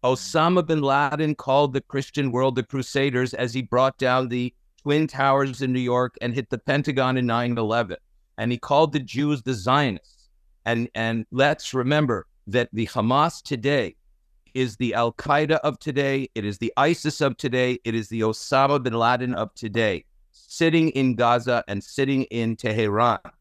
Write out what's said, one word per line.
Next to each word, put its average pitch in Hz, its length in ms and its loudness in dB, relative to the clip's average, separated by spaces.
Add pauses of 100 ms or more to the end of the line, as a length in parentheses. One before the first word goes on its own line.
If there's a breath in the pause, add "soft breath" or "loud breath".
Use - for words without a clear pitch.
Osama 160 600 2
bin 156 160 0
Laden 143 520 0
called 139 380 2
the 127 80 -2
Christian 139 500 -4
world 127 260 0
the 127 60 -2
Crusaders 127 720 -2
as 120 180 -4
he 131 100 -4
brought 127 360 2
down 131 300 2
the 123 260 -4 (280)
Twin 151 240 2
Towers 135 560 0
in 131 100 0
New 127 80 0
York 123 400 0
and 120 140 -4
hit 127 160 -4
the 120 80 -4
Pentagon 135 580 0
in 123 100 0
nine 120 320 0
eleven. 110 380 -2 (420)
And 113 140 -2
he 120 60 -4
called 147 340 2
the 151 80 0
Jews 135 420 -2
the 131 120 -2
Zionists. 120 760 -2 (360)
And, 117 300 0
and 113 360 -2
let's 139 420 0
remember 131 540 0 (200)
that 117 260 0
the 107 140 -2
Hamas 131 560 0
today 131 540 -2 (580)
is 127 220 -2
the 120 180 -2
Al-Qaeda 147 680 0
of 143 140 -2
today. 139 560 -2
It 110 100 -6
is 101 140 -4
the 117 180 -4
isis 151 440 0
of 135 160 0
today. 127 480 0
It 113 100 -2
is 113 140 -4
the 113 120 -4
Osama 135 640 2
bin 123 100 -2
Laden 120 420 0
of 101 200 -6
today, 104 500 -2 (280)
sitting 160 580 2
in 131 240 2
Gaza 120 520 2
and 98 160 -6
sitting 135 420 -2
in 113 320 -4
Tehran. 110 640 2 (220)